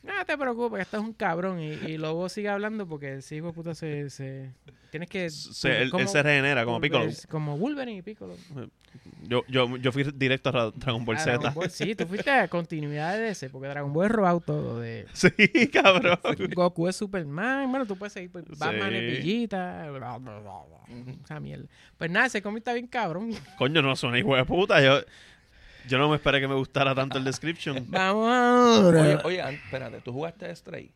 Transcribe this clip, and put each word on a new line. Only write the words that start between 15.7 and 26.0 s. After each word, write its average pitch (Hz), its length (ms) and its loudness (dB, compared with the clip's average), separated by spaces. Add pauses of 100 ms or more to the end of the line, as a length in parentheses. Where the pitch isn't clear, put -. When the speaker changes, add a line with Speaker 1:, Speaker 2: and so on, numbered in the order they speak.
Speaker 2:
cabrón. 180 460 6 (360)
Speaker 1:
Goku 180 340 2
es 185 80 -4
Superman, 202 720 -4
bueno, 262 160 -2
tú 202 100 -6
puedes 202 180 -12
seguir, 180 160 -12
pues, 175 140 -16 (140)
Batman 151 360 -2
es 117 220 -2
Speaker 2:
Sí. 135 60 -6
Speaker 1:
Villita, 180 680 -4
bla, 123 280 -10
bla, 110 220 -14
bla, - 0 -
bla, 104 760 -18 (100)
esa 151 140 -12
mierda. 143 280 -12 (320)
Pues 165 120 -4
nada, 220 160 2
ese 220 160 -2
cómic 208 160 -6
está 240 140 -6
bien 240 140 -6
cabrón. 214 440 -4 (280)
Speaker 2:
Coño, 143 240 2
no, 135 120 2
son 123 220 -2
hijo 120 180 2
de 127 120 4
puta, 175 360 6
yo 135 180 8 (880)
yo 131 100 2
no 147 100 4